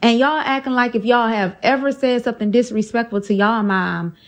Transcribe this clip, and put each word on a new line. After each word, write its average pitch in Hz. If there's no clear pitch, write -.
And 233
y'all 294
acting 269
like 240
if 208
y'all 240
have 202
ever 269
said 247
something 220
disrespectful 220
to 208
y'all 208
mom 180